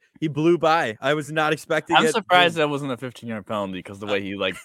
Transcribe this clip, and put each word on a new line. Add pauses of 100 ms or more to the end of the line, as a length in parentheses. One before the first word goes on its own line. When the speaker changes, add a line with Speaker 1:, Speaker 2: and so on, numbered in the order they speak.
(200)
Speaker 1:
He
blew
by.
I
was
not
expecting
Speaker 2:
I'm
Speaker 1:
it.
Speaker 2:
surprised
Speaker 1:
Boom.
Speaker 2:
that
wasn't
a
fifteen-yard
penalty
'cause
the
way
he,
like,